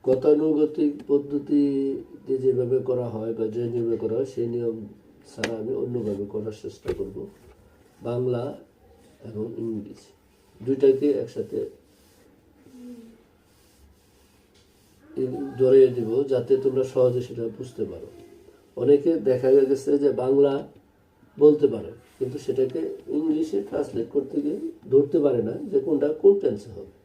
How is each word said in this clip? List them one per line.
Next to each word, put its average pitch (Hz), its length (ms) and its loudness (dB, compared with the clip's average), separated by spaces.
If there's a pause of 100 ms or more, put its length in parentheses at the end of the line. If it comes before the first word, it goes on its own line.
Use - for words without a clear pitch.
গতানুগতিক 147 880 2 (160)
পদ্ধতিতে 143 1300 -2
যেভাবে 127 400 0
করা 123 300 -2
হয় 110 260 -6
বা 110 120 -2
যে 110 160 -4
নিয়মে 117 340 -2
করা 110 180 -4
হয়, 127 100 -2
সেই 120 220 -6
নিয়ম 117 400 -6 (500)
ছাড়া 113 220 -6
আমি 110 160 -6
অন্যভাবে 104 520 -6
করার 107 260 -8 (100)
চেষ্টা - 360 -10
করব। 95 280 -10 (760)
বাংলা 123 520 -4 (720)
এবং 110 340 -10
ইংরেজি 113 520 -10 (560)
দুইটাকে 135 440 4 (120)
একসাথে - 480 -6 (4000)
ধরে 131 280 8
দিব, 120 420 -2
যাতে 131 280 2
তোমরা 131 280 0
সহজে 123 360 2
সেটা 117 220 -10 (160)
বুঝতে - 260 -8
পারো। - 220 -12 (720)
অনেকে 143 380 4
দেখা 131 360 0
গেছে 139 480 4
যে 139 140 2
বাংলা 139 560 2 (680)
বলতে 147 280 6
পারে, 104 240 -2 (280)
কিন্তু 127 200 -6
সেটাকে 131 420 -2 (260)
ইংলিশে 156 560 -2
ট্রান্সলেট - 480 -6
করতে 143 320 -2
গিয়ে 143 160 -4 (320)
ধরতে 143 280 4
পারে 131 240 2
না 107 100 -4
যে 151 280 -2
কোনটা 143 280 0
কোন 196 320 4
টেন্সে 110 300 -4
হবে। 101 220 -16 (120)